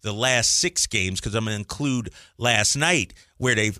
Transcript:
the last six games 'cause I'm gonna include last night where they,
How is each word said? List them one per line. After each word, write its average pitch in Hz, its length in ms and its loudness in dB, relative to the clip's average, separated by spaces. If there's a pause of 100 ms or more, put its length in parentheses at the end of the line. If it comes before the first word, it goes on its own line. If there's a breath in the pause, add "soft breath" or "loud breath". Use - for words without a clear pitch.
the 107 120 -4
last 123 460 2
six - 260 -2
games 92 340 -2
'cause 104 140 -4
I'm 110 120 0
gonna 107 100 -4
include 123 560 -4 (260 loud breath)
last 113 380 2
night 151 400 0 (220 soft breath)
where 123 180 2
they, 107 240 4